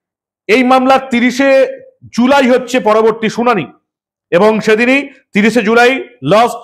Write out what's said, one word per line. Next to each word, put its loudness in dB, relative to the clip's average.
এই 2
মামলার 2
তিরিশে 0
জুলাই 0
হচ্ছে -2
পরবর্তী 0
শুনানি, -4
এবং 2
সেদিনই 0
তিরিশে 0
জুলাই 0
লাস্ট 0